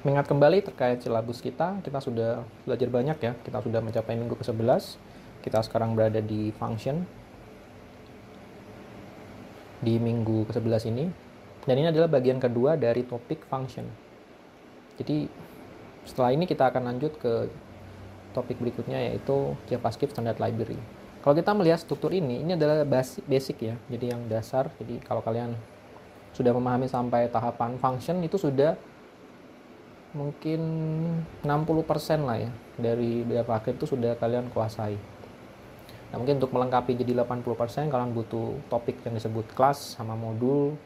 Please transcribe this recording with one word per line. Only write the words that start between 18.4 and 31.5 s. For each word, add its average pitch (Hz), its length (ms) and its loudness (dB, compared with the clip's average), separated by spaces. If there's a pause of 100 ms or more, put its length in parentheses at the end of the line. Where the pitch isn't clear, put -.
berikutnya, 120 400 -2
yaitu 139 640 0
JavaScript 123 480 0
Standard 117 240 -2
Library. 113 400 -2 (480)
Kalau 143 80 8
kita 190 240 4
melihat 165 240 6
struktur 156 320 -2
ini, 143 320 0
ini 180 80 0
adalah 151 320 4
basi-, 127 400 0
basic 135 400 0
ya, 110 80 -2 (160)
jadi 120 240 -2
yang 120 160 -6
dasar. 110 480 0
Jadi 120 320 -8
kalau 113 160 -2
kalian 117 320 -2 (800)
sudah 123 160 6
memahami 123 320 2
sampai 123 480 2
tahapan 120 480 0
function, 131 400 0
itu 165 160 0
sudah 147 400 4 (1400)
mungkin 156 480 -4 (800)
enam 151 240 2